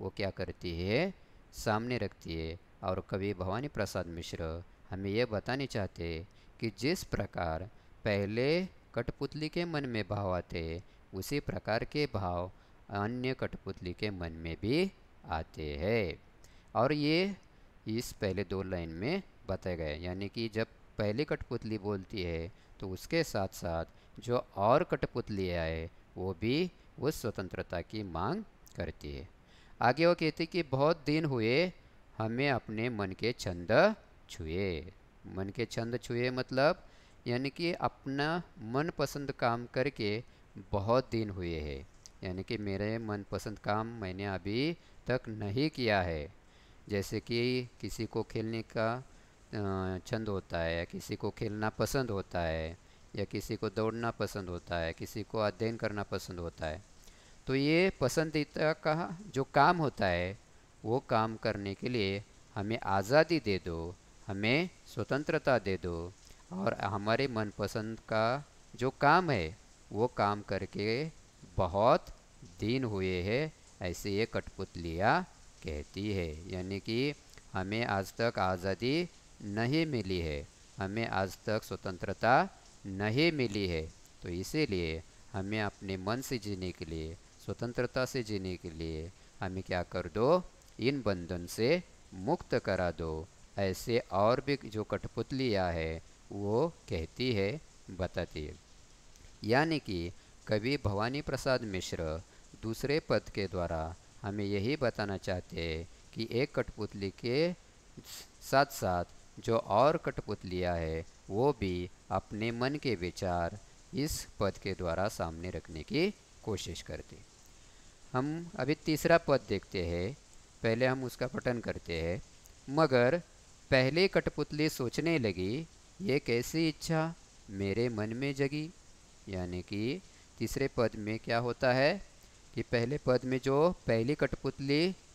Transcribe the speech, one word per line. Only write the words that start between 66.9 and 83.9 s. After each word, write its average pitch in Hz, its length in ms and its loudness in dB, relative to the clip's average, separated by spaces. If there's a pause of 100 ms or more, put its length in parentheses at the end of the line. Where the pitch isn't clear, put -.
मनपसंद 110 720 -4
का 117 480 0 (280)
जो 127 140 0
काम 160 400 6
है 87 280 0 (340)
वो 107 140 2
काम 104 360 2
करके 104 680 -2 (460)
बहुत 104 500 4 (540)
दिन 123 240 2
हुए 95 380 0
हैं, 131 300 0 (300)
ऐसे 92 280 -4
ये 101 160 2
कठपुतलियाँ 95 960 0 (420)
कहती 92 480 -4
है। 85 400 -4
यानी 92 280 -4
कि 127 340 0 (380)
हमें 98 320 -2
आज 98 360 0
तक 117 180 0
आज़ादी 98 680 0 (340)
नहीं 117 440 2
मिली 98 340 0
है, 76 280 -2 (300)
हमें 101 280 -2
आज 95 400 -2
तक 107 160 0
स्वतंत्रता 101 840 2 (380)
नहीं 110 460 2
मिली 107 360 0
है, 80 200 -2 (340)